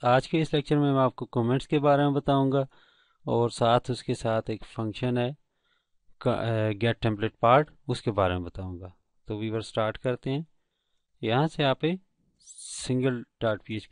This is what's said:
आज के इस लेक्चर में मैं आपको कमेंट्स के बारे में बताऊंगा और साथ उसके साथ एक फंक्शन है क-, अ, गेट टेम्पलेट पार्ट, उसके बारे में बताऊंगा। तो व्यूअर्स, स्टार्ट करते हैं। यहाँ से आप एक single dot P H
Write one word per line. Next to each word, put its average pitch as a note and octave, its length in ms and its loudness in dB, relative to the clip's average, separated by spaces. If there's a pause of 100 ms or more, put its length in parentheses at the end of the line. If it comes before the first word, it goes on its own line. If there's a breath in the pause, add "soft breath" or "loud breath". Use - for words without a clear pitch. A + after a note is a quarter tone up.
आज B2+ 220 4
के E3 140 0
इस D#3+ 140 0
लेक्चर D3 240 2
में C#3+ 140 4
मैं C3+ 80 2
आपको B2+ 260 0
कमेंट्स B2 400 0
के D3+ 120 0
बारे C#3+ 240 4
में C#3+ 120 2
बताऊंगा C#3 520 2 (600 soft breath)
और A#2 240 2
साथ A#2+ 400 2
उसके B2 240 -4
साथ A2+ 360 -2
एक A2 140 -8
फंक्शन B2 540 -4
है B2 180 -4 (880)
क-, B2+ 60 -2
अ, A2 500 0
गेट A#2 220 -2
टेम्पलेट G#2+ 420 -2
पार्ट, C3+ 280 6 (180)
उसके B2 220 -4
बारे G2 240 2
में F2+ 100 -4
बताऊंगा। F#2 480 -12 (360)
तो G#2+ 100 -6
व्यूअर्स, A2 300 -6
स्टार्ट A2 280 -2
करते B2+ 340 -4
हैं। D3+ 160 -4 (760)
यहाँ B2 260 0
से - 140 -6
आप C3+ 220 0
एक F3+ 160 -2 (840)
single B2+ 320 0 (260)
dot G#2+ 140 0 (120)
P A2 100 -6
H - 120 -16